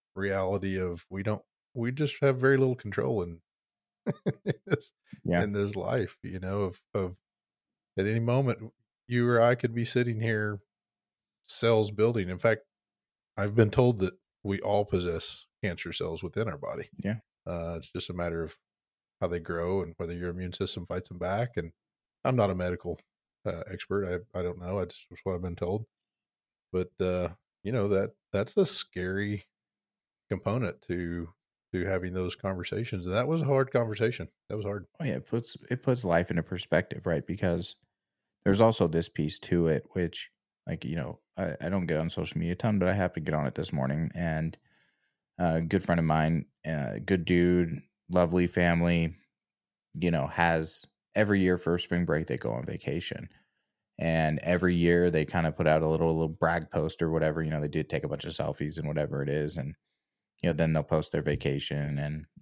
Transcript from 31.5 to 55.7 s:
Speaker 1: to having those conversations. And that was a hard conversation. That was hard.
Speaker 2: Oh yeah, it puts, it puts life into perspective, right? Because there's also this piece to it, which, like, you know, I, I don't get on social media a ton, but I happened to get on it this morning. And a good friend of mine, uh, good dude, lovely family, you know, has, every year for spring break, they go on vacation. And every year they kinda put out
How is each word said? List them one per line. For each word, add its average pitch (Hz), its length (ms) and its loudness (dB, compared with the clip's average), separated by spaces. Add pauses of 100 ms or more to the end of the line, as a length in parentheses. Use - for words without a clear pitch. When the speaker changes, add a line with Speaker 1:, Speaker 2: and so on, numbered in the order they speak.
Speaker 1:
to 92 120 0
having 92 280 -2
those 90 240 -2
conversations. 95 680 -4
And 92 100 0
that 123 120 2
was 160 140 0
a 131 40 -2
hard 135 260 2
conversation. 113 560 0 (200)
That 104 80 -6
was 104 100 -6
hard. 101 200 -4 (140)
Speaker 2:
Oh 170 40 -4
yeah, 117 120 -2
it - 100 -8
puts, - 300 -4 (140)
it 127 120 -2
puts 123 220 2
life 87 260 4
into 85 120 0
perspective, - 640 -2
right? 82 200 0
Because 87 480 -2 (680)
there's 101 160 4
also 113 260 6
this 82 220 0
piece 76 320 -4
to 85 280 2
it, 73 240 0
which, - 380 -4 (360)
like, 85 180 -6
you 80 120 -4
know, - 220 -6 (180)
I, 87 240 -4
I 78 100 -6
don't 92 160 0
get 80 120 0
on 82 120 -2
social 82 280 -4
media 85 140 -2
a 90 40 -4
ton, 107 220 0
but 90 100 4
I 92 40 4
happened 90 340 -2
to 78 60 0
get 78 60 2
on 71 80 0
it - 80 -4
this - 180 -6
morning. 73 420 -2
And 80 420 -2 (840)
a 82 240 4
good 87 200 2
friend 85 160 2
of 82 60 2
mine, 78 400 2 (240)
uh, 69 360 -4
good 92 200 2
dude, 87 560 4 (300)
lovely 90 360 4
family, 85 720 2 (760)
you 85 160 0
know, 71 160 2
has, 82 580 0 (300)
every 101 260 6
year 90 160 6
for 87 220 0
spring 87 260 0
break, 78 220 0
they 60 100 -2
go - 160 -4
on 60 140 -6
vacation. - 600 -6 (720)
And 80 420 2
every 90 340 4
year 87 360 6
they 82 140 2
kinda 82 280 0
put 82 140 -2
out 78 160 6